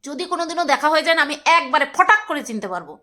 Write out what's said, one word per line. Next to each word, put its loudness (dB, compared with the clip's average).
যদি -8
কোনোদিনও -4
দেখা 0
হয়ে 2
যায় 4
না, 2
আমি -2
একবারে 0
ফটাক 4
করে -6
চিনতে -8
পারবো -10